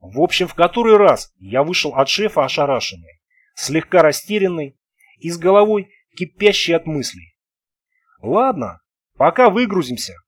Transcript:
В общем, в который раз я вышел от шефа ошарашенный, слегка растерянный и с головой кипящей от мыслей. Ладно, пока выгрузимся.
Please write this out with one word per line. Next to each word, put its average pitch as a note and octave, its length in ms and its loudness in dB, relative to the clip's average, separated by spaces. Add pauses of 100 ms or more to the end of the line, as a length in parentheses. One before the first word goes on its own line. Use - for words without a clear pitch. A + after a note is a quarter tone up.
В F#2+ 200 -8
общем, F3+ 280 -2
в - 60 -16
который G#3+ 420 2
раз F3+ 420 2
я G#2 240 -2
вышел D3+ 320 -4
от C#3 140 0
шефа F#3 360 -2
ошарашенный, B2+ 760 -6 (340)
слегка D#3+ 480 0
растерянный E3+ 760 -2 (400)
и E3 120 -8
с E3+ 80 -8
головой G3+ 520 2 (260)
кипящей F#3 580 -2
от E3 120 -2
мыслей. A#2+ 500 -10 (840)
Ладно, F3 600 -4 (360)
пока F#3+ 340 4
выгрузимся. F3+ 640 -4 (120)